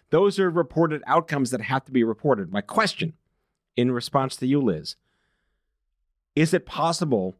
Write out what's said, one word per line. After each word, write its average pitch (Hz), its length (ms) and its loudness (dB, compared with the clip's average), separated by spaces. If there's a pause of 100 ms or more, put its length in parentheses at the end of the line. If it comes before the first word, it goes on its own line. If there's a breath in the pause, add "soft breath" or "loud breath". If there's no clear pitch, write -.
(100)
Those 196 280 4
are 185 120 2
reported 160 560 0
outcomes 143 440 0
that 120 120 -4
have 131 240 -2
to 135 60 -12
be 123 120 4
reported. 107 480 0
My 101 80 -2
question - 540 -2 (600)
in 123 160 2
response 131 440 -4
to 127 100 -6
you, 143 140 2
Liz, 85 360 -2 (1400)
is 160 200 2
it 175 120 -2
possible 147 720 -2